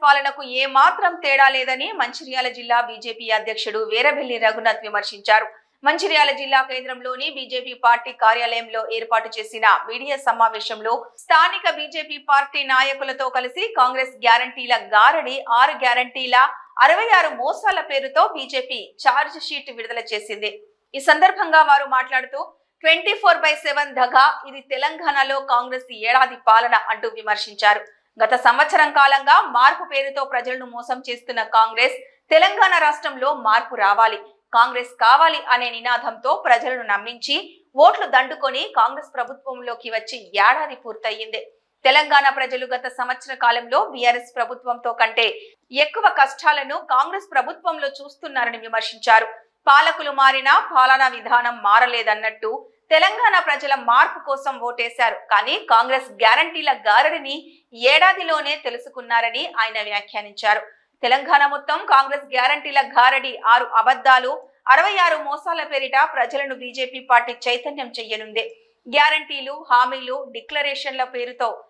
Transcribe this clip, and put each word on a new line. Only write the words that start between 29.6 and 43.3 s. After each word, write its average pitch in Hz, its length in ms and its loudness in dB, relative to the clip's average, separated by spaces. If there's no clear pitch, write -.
పేరుతో 277 420 -6
ప్రజలను 254 400 -8
మోసం 240 440 -10
చేస్తున్న 240 340 -8
కాంగ్రెస్, 226 520 2
తెలంగాణ 381 400 6
రాష్ట్రంలో 294 500 -2
మార్పు 233 420 0
రావాలి, 214 440 2
కాంగ్రెస్ 247 480 0
కావాలి 294 380 4
అనే 247 200 0
నినాదంతో 240 760 -4
ప్రజలను 254 380 0
నమ్మించి 233 520 -6
ఓట్లు 349 300 4
దండుకొని 269 720 -2
కాంగ్రెస్ 269 380 -2
ప్రభుత్వంలోకి 247 760 -12
వచ్చి 226 380 -10
ఏడాది 247 480 0
పూర్తయింది. 220 680 -10
తెలంగాణ 285 500 2
ప్రజలు 254 300 -6
గత 247 220 -8
సంవత్సర 254 460 -8